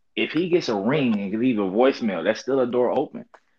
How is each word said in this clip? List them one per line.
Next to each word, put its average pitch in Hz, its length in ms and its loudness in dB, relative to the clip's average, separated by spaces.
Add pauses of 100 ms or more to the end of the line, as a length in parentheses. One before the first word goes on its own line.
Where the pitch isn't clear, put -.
(160)
If 110 160 -4
he 170 180 -2
gets 165 200 0
a 113 60 0
ring 117 440 0
and 101 200 -4
leave 120 200 2
a 101 40 2
voicemail, 101 600 2
that's 110 160 0
still 135 220 -2
a 123 60 0
door 120 240 0
open. 120 340 -4 (340)